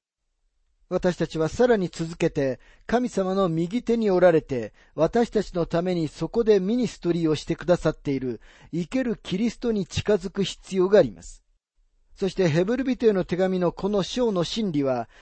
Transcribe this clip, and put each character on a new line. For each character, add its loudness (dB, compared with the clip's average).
私 -2
た -2
ち -8
は 0
さ 2
ら 4
に -2
続 -8
け 0
て、 -2
神 0
様 -2
の 2
右 -2
手 0
に 0
お 2
ら 8
れ 4
て、 -6
私 0
た 0
ち -12
の -2
た -2
め -2
に 0
そ -8
こ 0
で 6
ミ 0
ニ 0
ス -12
ト 0
リ 0
ー 2
を 2
し -4
て -2
く -14
だ 4
さ 0
っ -4
て -6
い -2
る -6
生 -4
け -2
る -4
キ -6
リ 0
ス -6
ト -2
に -2
近 -2
づ -2
く -4
必 -8
要 2
が 8
あ 8
り 0
ま -16
す。 -20
そ -4
し -6
て 2
ヘ 2
ブ 0
ル -4
人 -2
へ 6
の 0
手 -4
紙 0
の 0
こ -4
の 0
章 -2
の 0
真 -4
理 0
は、 -2